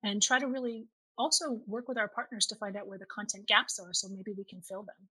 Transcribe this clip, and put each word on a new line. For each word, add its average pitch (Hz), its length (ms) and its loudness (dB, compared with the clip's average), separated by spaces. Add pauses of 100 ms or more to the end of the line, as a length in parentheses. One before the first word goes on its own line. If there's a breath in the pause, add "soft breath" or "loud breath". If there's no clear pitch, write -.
and 208 180 2
try 254 180 6
to 269 80 2
really 247 400 -2 (320)
also 269 480 2
work 233 220 -4
with 254 80 -2
our 214 120 2
partners 226 360 -2
to 214 120 -4
find 202 200 -4
out 202 100 -6
where 196 120 -10
the 190 80 -14
content 208 400 -8
gaps 226 320 6
are 180 160 -12
so - 140 -2
maybe 196 280 -6
we 196 80 -6
can 185 160 -16
fill 190 220 -8
them 190 320 -16